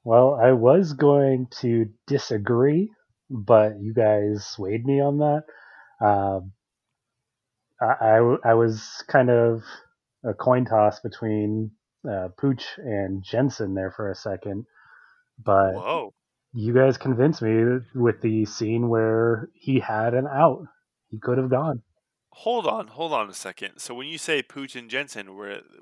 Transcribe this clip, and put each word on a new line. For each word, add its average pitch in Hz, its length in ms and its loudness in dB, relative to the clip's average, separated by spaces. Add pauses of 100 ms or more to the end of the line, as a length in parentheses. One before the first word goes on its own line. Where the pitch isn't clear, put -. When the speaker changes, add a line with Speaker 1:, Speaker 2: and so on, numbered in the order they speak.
Speaker 1:
Well, 123 320 6
I 120 160 6
was 143 400 4
going 135 560 2 (140)
to 117 240 0 (200)
disagree, 135 840 0 (380)
but 107 500 2
you 107 140 -8
guys 107 520 0
swayed 107 400 -6
me 139 140 0
on 143 200 0
that. 147 240 0 (600)
Um, 98 460 0 (1300)
I, 120 200 2
I 110 160 6
w-, 120 260 4
I 117 120 4
was 113 520 -2
kind 127 220 4
of 117 340 2 (600)
a 110 80 -4
coin 127 320 0
toss 107 340 2
between, 107 720 -6 (380)
uh, 95 180 -6 (100)
Pooch 135 280 -2 (120)
and 98 460 -6
Jensen 113 500 -4
there 95 180 -6
for 101 200 -8
a 92 40 -8
second, 101 500 -10 (760)
but 98 340 4
Speaker 2:
Whoa. 110 380 -6 (400)
Speaker 1:
you 113 200 -4
guys 131 240 4
convinced 135 440 0
me 113 380 2 (160)
with 120 260 0
the 110 240 0
scene 117 440 -4
where 113 640 0
he 131 260 -2
had 113 340 -4
an 131 140 -2
out. 143 380 0 (440)
He 110 100 -14
could 123 180 -2
have 131 120 -2
gone. 131 340 -2 (480)
Speaker 2:
Hold 226 360 -4
on, 220 200 -6
hold 156 260 -8
on 107 160 -4
a 92 40 -20
second. - 460 -14
So - 160 -14
when 131 120 -14
you 160 100 -14
say 147 260 -4
Pooch 139 320 -16
and 117 140 -18
Jensen, 113 460 -12
were, 101 260 -14 (200)